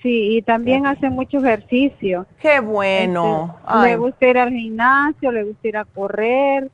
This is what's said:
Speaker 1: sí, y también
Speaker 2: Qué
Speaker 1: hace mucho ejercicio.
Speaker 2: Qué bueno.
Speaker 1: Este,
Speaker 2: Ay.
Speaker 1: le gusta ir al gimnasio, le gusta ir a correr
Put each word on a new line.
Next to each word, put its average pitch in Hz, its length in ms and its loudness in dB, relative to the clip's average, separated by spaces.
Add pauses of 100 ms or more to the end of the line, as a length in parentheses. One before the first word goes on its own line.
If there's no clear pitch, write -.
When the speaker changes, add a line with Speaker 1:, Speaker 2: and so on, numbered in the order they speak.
Speaker 1:
sí, 226 320 0
y 226 60 2
también 233 420 0
Speaker 2:
Qué 277 60 0
Speaker 1:
hace 277 200 -2
mucho 262 280 -4
ejercicio. 226 880 0 (160)
Speaker 2:
Qué 294 180 4
bueno. 180 1000 0
Speaker 1:
Este, - 80 -20
Speaker 2:
Ay. 220 240 4
Speaker 1:
le 233 40 0
gusta 247 320 -2
ir 247 100 4
al 247 120 2
gimnasio, 254 840 0
le 220 140 -2
gusta 214 240 -8
ir 208 80 -6
a 214 80 -6
correr 254 880 -2